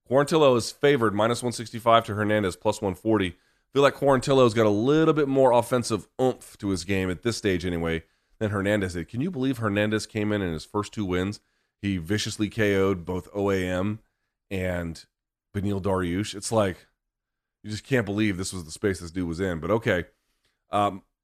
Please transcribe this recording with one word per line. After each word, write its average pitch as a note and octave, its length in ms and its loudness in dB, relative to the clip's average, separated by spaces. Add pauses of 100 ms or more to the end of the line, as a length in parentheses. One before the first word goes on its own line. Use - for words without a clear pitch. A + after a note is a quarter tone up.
Quarantillo C#3+ 460 4
is A2+ 160 -2
favored B2 420 2
minus A2+ 300 2
one B2 80 -2
sixty-five A2+ 540 2
to G#2+ 80 -6
Hernandez G#2 420 0
plus - 260 -2
one F#2+ 140 -2
forty. G2+ 400 0 (360)
Feel C3+ 120 4
like C3+ 100 4
Quarantillo's C3 640 4
got A2+ 100 4
a G#2 40 6
little D3 440 4
bit D3 140 0
more C3+ 240 4
offensive A#2 560 0 (120)
oomph - 380 -2
to G2+ 120 -4
his F2+ 140 -2
game F#2+ 280 -2
at E2 100 -8
this A2+ 160 -2
stage F2+ 260 0
anyway E2 400 -2 (360)
than A2 100 -2
Hernandez G2+ 440 -2
did. E2+ 160 -8
Can A2+ 120 -6
you F3+ 80 -4
believe C3 300 -4
Hernandez G#2+ 480 -2
came G#2+ 240 -2
in G#2 100 0
in F2 120 -4
his D2+ 120 -10
first G#2 260 -4
two G#2 140 -6
wins? F#2 340 -2 (400)
He G2 180 -2
viciously G#2 520 -4
K G#2 260 2
O'd F#2+ 300 0
both F#2 260 -6
O G2 200 0
A F#2+ 120 0
M F#2 360 -2 (500)
and F2+ 560 -6 (480)
Beneil G2+ 260 -2
Dariush. F#2 540 -2
It's G2+ 180 -10
like, G2+ 360 -2 (720)
you G#2 80 -14
just G#2 140 -10
can't A#2+ 240 0
believe G2+ 300 0
this F#2+ 160 -6
was F#2 100 -10
the D2+ 80 -16
space F#2+ 300 -4
this E2+ 100 -12
dude F2+ 160 -4
was E2 120 -6
in, F2+ 200 -2
but E2+ 100 -6
okay. G#2 360 0 (640)
Um, G2+ 320 -2 (200)